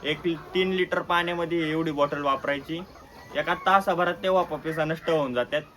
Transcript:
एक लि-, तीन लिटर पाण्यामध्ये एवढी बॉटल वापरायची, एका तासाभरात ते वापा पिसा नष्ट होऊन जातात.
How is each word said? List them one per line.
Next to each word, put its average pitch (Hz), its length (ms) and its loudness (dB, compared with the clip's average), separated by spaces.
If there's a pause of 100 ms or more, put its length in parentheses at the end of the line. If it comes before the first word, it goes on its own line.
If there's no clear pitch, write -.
एक 151 200 -2
लि-, 165 300 -2
तीन 185 180 2
लिटर 180 300 0
पाण्यामध्ये 170 680 0
एवढी 160 200 0
बॉटल 143 320 0
वापरायची, 143 600 -2 (540)
एका 156 180 0
तासाभरात 180 600 2
ते 185 140 -4
वापा 180 280 2
पिसा 156 280 -2
नष्ट 160 260 -4
होऊन 143 240 2
जातात. 120 280 0 (140)